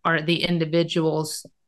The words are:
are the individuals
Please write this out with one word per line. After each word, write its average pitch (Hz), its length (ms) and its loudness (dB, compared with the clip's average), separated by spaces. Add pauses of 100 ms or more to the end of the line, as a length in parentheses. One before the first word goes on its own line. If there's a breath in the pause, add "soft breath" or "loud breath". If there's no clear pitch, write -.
are 165 180 2
the 160 220 0
individuals 160 1000 0 (240)